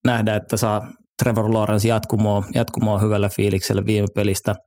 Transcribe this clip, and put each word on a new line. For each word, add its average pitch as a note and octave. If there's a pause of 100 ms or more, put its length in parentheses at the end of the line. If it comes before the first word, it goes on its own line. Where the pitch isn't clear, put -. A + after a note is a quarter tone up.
nähdä, A2
että G#2+
saa G#2+ (320)
Trevor A2
Lawrence G#2+
jatkumoa, G#2+ (120)
jatkumoa G#2+
hyvällä G2+
fiiliksellä G2+
viime G#2
pelistä G2+ (120)